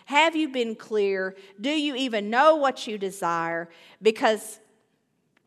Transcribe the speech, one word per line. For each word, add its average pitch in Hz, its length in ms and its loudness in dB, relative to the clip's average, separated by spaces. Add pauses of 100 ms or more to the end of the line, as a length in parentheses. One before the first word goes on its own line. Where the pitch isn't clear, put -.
Have 311 320 2
you 311 140 0
been 233 260 -4
clear? 196 580 -2 (260)
Do 254 100 -2
you 294 260 -2
even 220 340 -4
know 294 240 6
what 262 320 0
you 214 100 -6
desire? 170 720 -4 (320)
Because 220 600 0 (880)